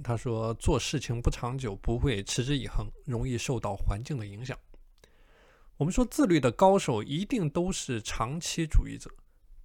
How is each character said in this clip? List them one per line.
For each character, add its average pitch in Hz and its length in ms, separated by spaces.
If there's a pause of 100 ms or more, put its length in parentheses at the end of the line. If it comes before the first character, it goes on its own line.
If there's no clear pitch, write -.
他 120 140
说 113 400
：“做 127 240
事 - 180
情 120 240
不 - 80
长 131 280
久， 127 180
不 117 240
会 117 240
持 120 220
之 143 120
以 110 120
恒， 107 180 (180)
容 123 220
易 120 100
受 120 220
到 101 160
环 104 260
境 139 160
的 107 80
影 104 200
响。” - 120 (1160)
我 147 80
们 175 80
说 247 140
自 285 200
律 165 140
的 127 100
高 190 300
手 110 240
一 165 220
定 190 240
都 180 200
是 120 320
长 139 380
期 - 260
主 110 220
义 110 100
者， - 140 (540)